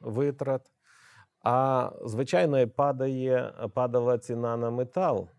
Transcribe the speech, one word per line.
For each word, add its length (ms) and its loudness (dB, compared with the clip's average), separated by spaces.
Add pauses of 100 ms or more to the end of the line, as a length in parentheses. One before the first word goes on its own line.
витрат. 680 -4 (720)
А, 480 2 (140)
звичайно, 540 2
і 60 6
падає, 880 0 (200)
падала 440 2
ціна 400 -4
на 120 -2
метал, 580 -2 (120)